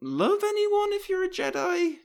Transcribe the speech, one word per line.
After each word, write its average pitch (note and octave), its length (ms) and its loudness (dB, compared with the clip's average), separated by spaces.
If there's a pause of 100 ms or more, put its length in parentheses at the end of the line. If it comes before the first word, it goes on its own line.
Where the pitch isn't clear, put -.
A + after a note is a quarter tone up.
love G3 420 0
anyone G#4 480 2
if G4+ 160 -4
you're F#4 160 0
a F#4 60 -2
Jedi. F4 760 -2